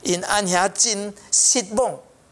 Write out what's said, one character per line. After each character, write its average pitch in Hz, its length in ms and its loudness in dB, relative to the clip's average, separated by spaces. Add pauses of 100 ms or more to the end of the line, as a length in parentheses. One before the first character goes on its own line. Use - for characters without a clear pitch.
因 175 220 0
按 202 220 0
遐 180 220 2
真 202 440 -2 (200)
失 - 420 2
望、 226 240 0 (340)